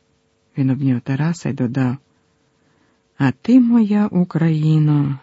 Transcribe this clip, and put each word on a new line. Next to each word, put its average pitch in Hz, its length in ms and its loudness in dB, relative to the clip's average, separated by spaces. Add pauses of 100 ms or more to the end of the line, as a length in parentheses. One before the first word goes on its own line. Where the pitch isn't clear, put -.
(560)
Він 135 140 0
обняв 131 300 -2
Тараса 147 480 -4
й 123 40 -4
додав: 127 440 -2 (1200)
"А 135 140 0
ти, 247 280 2
моя 220 460 2
Україно, 156 1160 0